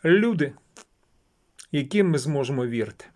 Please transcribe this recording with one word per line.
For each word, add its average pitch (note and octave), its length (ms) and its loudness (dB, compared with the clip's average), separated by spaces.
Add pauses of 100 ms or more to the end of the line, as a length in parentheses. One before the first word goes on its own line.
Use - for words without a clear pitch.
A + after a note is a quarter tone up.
люди, G3 480 2 (1160)
яким E3 380 0
ми D#3 80 2
зможемо C3+ 500 -4
вірити. A#2 380 -6 (100)